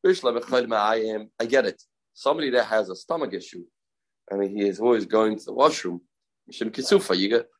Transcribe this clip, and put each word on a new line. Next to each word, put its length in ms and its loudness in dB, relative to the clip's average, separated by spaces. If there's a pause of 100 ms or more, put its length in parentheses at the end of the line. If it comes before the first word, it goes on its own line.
Bishla 340 2
b'chol 280 0
ma'ayim, 600 0 (100)
I 60 -2
get 200 2
it. 160 -6 (320)
Somebody 380 -2
that 140 2
has 240 0
a 60 -10
stomach 380 -6
issue, 300 -12 (680)
and 140 -2
he 240 -2
is 120 -2
always 260 2
going 320 0
to 80 -16
the 80 -12
washroom, 480 0 (500)
Mishum 200 -6
Kisufa, 460 2
you 120 0
get, 180 2 (120)